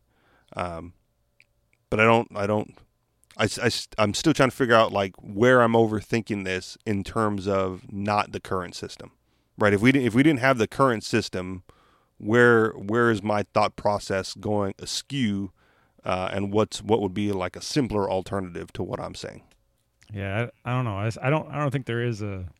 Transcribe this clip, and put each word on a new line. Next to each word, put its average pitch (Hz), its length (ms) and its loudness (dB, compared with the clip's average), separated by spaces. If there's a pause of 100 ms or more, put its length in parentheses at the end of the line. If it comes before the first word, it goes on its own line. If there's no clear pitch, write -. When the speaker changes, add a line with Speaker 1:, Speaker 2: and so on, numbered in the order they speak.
(560)
Speaker 1:
Um, 87 380 -8 (960)
but 107 100 2
I 110 40 8
don't, 117 300 6
I 101 120 -2
don't, 107 300 -2 (600)
I 113 80 2
s-, - 140 -2
I 120 80 -2
s-, - 220 -2 (100)
I'm 104 160 2
still - 180 2
trying 143 180 4
to - 60 -12
figure 117 180 2
out, 113 180 4
like, 98 240 0
where 120 460 4
I'm 117 100 4
overthinking 110 720 0
this 92 420 -6
in 98 180 -2
terms 104 440 -2
of 95 440 -2
not 101 400 -2
the 101 80 -8
current 90 340 -6
system, - 360 -14 (480)
right? 107 160 6
If 98 80 2
we 127 100 6
di-, 131 140 2
if 104 80 2
we 127 80 6
didn't 147 180 4
have 131 180 2
the 107 100 2
current 117 360 0
system, 92 600 -4 (540)
where, 113 520 4
where 117 400 0
is 101 120 0
my 104 300 0
thought 104 240 2
process 101 580 -2
going 101 440 -4
askew, 101 720 -4 (540)
uh, 92 280 -2
and 98 200 -4
what's, 107 300 0
what 107 200 2
would 95 120 -4
be, 104 180 -2
like, 90 240 -6
a 92 60 -14
simpler 104 460 -2
alternative 92 680 -6
to - 80 -8
what 101 180 -8
I'm 87 160 -10
saying? - 260 -14 (680)
Speaker 2:
Yeah, 98 360 -4 (180)
I, 120 40 -6
I 123 40 -4
don't 127 100 -2
know. 107 140 -4
I 104 80 -4
s-, 110 160 -6
I 127 80 0
don't, 156 180 -2
I 139 100 -8
don't 147 120 -2
think 135 160 -6
there 117 160 -2
is 120 180 -4
a, 98 240 -8 (160)